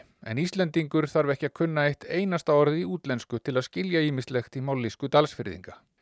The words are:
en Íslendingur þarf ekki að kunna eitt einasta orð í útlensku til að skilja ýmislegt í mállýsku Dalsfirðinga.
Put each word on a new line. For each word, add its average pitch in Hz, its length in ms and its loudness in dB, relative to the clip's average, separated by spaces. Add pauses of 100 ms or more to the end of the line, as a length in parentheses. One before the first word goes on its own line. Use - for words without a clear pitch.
(260)
en 113 160 -2
Íslendingur 160 680 0
þarf 143 260 2
ekki 143 140 -4
að - 120 -10
kunna 156 280 0
eitt - 160 -6
einasta 175 520 0
orð 147 240 4
í 180 40 -2
útlensku 135 540 -4
til 131 180 -4
að 127 120 -2
skilja 175 360 0
ýmislegt 131 520 -4
í 131 80 -6
mállýsku 131 440 -4
Dalsfirðinga. 104 680 0 (240)